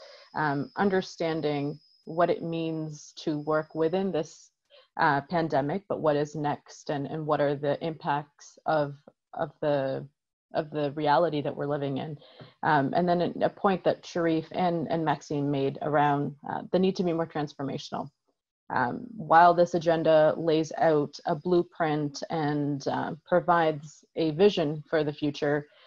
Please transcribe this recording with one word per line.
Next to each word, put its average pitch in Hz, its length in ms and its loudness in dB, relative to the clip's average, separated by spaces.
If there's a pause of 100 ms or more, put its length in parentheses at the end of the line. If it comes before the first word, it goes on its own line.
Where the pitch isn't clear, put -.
(340)
um, 143 420 -2
understanding 160 1000 -2 (280)
what 170 240 0
it - 120 -2
means 160 760 -6
to 151 220 -4
work 156 340 -2
within 165 360 0
this, - 400 -6 (480)
uh, 143 300 2
pandemic, 160 580 0
but - 140 -4
what 147 160 2
is 147 180 -2
next - 540 -6
and, 143 180 -4
and 156 180 -8
what 151 180 0
are 143 120 0
the 143 300 -2
impacts 151 800 -6
of, 147 300 0 (400)
of - 160 -6 (100)
the, 139 440 -2 (480)
of 160 180 -4
the 147 220 -2
reality 151 480 2
that 139 140 -4
we're 147 100 -6
living 139 340 -4
in. 135 200 -8 (460)
Um, 143 320 4
and 180 120 2
then 175 120 4
a, - 260 0
a - 20 4
point - 360 0
that - 200 0
Sharif 165 460 -2
and, 170 400 -2
and 165 140 0
Maxime 143 440 -2
made 139 340 -2
around, 143 520 2 (160)
uh, - 120 -6 (100)
the 180 80 4
need 190 160 2
to 190 80 0
be 170 80 0
more 165 140 -2
transformational. - 840 -8 (640)
Um, - 320 -2 (100)
while 165 380 8
this 175 200 4
agenda 160 600 4
lays 156 400 0
out 151 400 2 (100)
a - 100 -2
blueprint 156 960 -2
and, 147 580 -2
uh, 131 240 -4 (120)
provides 160 800 0 (120)
a 160 160 0
vision 160 580 2
for 151 140 2
the 147 80 -4
future, 147 560 -2 (180)